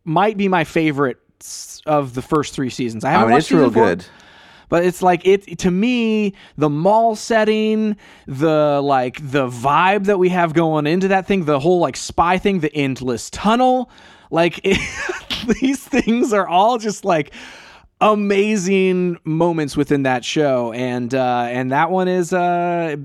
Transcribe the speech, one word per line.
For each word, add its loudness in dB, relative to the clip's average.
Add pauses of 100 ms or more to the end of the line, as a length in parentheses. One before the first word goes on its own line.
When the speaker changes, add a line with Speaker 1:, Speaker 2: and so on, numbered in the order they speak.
Speaker 1:
might 0
be 0
my 2
favorite 0 (220)
s-, -18
of 0
the -6
first -2
three -4
seasons. -6
I 0
haven't 4
Speaker 2:
I 2
mean, 4
Speaker 1:
watched 2
Speaker 2:
it's -2
real 4
Speaker 1:
season -2
four. 4
Speaker 2:
good. -2 (640)
Speaker 1:
But 0
it's -2
like, 2
it, 2
to 2
me, 0 (220)
the 2
mall 2
setting, 0 (300)
the, 2
like, 0 (120)
the 0
vibe 2
that 2
we 4
have 0
going 0
into 0
that 0
thing, 0
the 0
whole, 2
like, -2
spy 0
thing, 0
the -2
endless -4
tunnel, 0 (400)
like, -2
<laughs> -20
it, 0 (800)
these -2
things 0
are 0
all 2
just, -8
like, 0 (680)
amazing 2
moments 0
within 0
that 0
show. 0
And, -4
uh, 0
and -4
that 0
one 0
is, -2
uh, -2 (100)